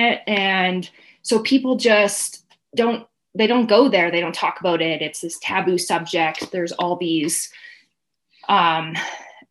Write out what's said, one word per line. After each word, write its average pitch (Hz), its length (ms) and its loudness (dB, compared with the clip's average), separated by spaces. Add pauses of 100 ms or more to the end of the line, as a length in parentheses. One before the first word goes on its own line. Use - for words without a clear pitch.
(120)
it. - 140 -6
And 190 640 0 (340)
so 220 180 0
people 254 360 2
just 208 680 0 (300)
don't, 233 320 0 (280)
they 220 120 2
don't 233 220 2
go 233 200 6
there. 180 220 2
They 175 100 0
don't 165 140 -4
talk - 260 -4
about 170 200 0
it. 160 220 -2
It's 151 180 -8
this 165 200 -10
taboo 185 380 0
subject. 165 760 -2
There's 175 200 -4
all 175 240 -2
these, 165 560 -2 (960)
um, 165 480 2 (540)